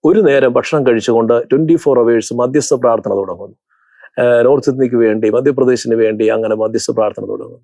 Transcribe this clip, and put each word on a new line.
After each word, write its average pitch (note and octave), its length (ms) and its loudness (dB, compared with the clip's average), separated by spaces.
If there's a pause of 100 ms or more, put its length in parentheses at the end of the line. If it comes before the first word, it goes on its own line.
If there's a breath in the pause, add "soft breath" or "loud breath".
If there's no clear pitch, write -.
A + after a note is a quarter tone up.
ഒരു G3 220 4
നേരം C3+ 300 4
ഭക്ഷണം C3+ 300 -2
കഴിച്ചുകൊണ്ട് A2+ 460 2 (180)
ട്വന്റി D#3 240 2
ഫോർ C3+ 240 0
അവേഴ്സ് A#2 340 0
മധ്യസ്ഥ C3 400 -2
പ്രാർത്ഥന A#2 380 -2 (100)
തുടങ്ങുന്നു. F#2+ 340 -12 (680 soft breath)
ഏഹ്, A#2+ 240 2
നോർത്ത് C#3 240 2
ഇന്ത്യക്ക് B2+ 260 -2
വേണ്ടി, A2+ 340 2
മധ്യപ്രദേശിന് B2+ 680 0
വേണ്ടി A2 400 0
അങ്ങനെ A2 200 -2
മധ്യസ്ഥ A2 360 -4
പ്രാർത്ഥന A2 400 -4
തുടങ്ങുന്നു. - 320 -12